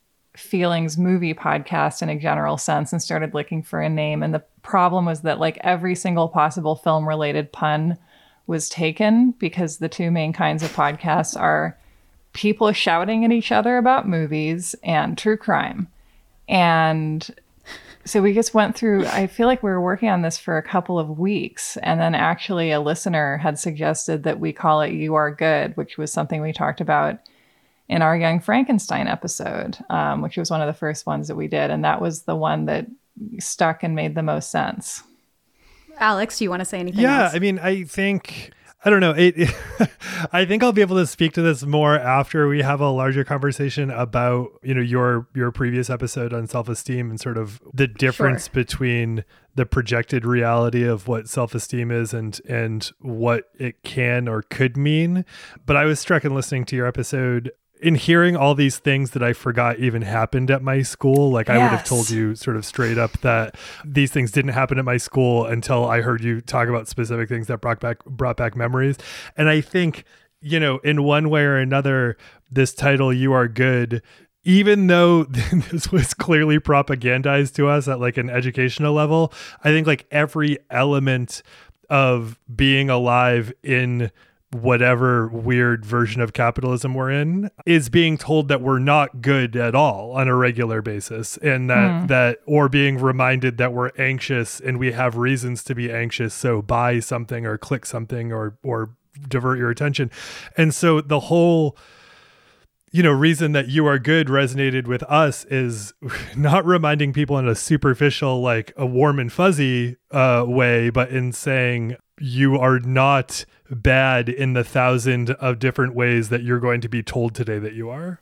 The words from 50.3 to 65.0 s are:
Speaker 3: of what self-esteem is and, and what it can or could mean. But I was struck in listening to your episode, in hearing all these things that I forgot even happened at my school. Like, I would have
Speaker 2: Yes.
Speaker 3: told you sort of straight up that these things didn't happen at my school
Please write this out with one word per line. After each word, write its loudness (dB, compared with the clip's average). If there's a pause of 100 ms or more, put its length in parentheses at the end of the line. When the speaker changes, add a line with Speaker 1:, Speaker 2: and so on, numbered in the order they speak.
Speaker 3:
of -2
what -4
self-esteem -4
is -4
and, -8
and -4
what -2
it -8
can -2
or -4
could -2
mean. 0 (440)
But 2
I 4
was 2
struck 0
in 0
listening -2
to -6
your 0
episode, -2 (300)
in 4
hearing 4
all 4
these 2
things 0
that -4
I 2
forgot 0
even 0
happened 0
at 2
my 0
school. 2
Like, 0
I 6
would 6
have 0
Speaker 2:
Yes. -10
Speaker 3:
told 0
you 0
sort -4
of -4
straight -2
up -2
that 0 (280)
these 0
things 0
didn't 0
happen 0
at -2
my 0
school 0